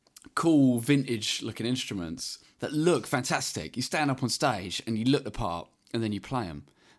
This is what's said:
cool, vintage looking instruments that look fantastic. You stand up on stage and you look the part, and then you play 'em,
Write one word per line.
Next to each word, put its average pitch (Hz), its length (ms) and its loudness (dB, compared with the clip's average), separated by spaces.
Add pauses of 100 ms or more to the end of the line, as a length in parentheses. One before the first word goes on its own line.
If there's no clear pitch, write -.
(360)
cool, 139 440 6
vintage 127 600 0
looking 110 240 -6
instruments 95 720 -4 (200)
that 120 140 -6
look 151 340 2
fantastic. 127 680 -2
You 123 80 -4
stand 151 280 0
up 127 120 -2
on 123 60 2
stage 101 560 0
and 113 120 0
you 110 80 0
look 139 180 4
the - 80 -8
part, 85 360 -6 (260)
and 113 100 -2
then 107 80 0
you 98 100 -4
play 120 260 -4
'em, 73 160 -10 (360)